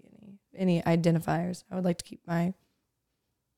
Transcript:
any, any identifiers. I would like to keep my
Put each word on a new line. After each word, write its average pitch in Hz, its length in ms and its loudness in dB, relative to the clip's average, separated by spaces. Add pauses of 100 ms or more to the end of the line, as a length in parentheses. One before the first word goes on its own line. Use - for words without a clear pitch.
(540)
any, 180 240 2
any - 40 -2
identifiers. 170 880 0
I 180 40 -12
would 185 100 -4
like 175 140 0
to - 60 -12
keep - 200 -18
my 170 300 -2 (1040)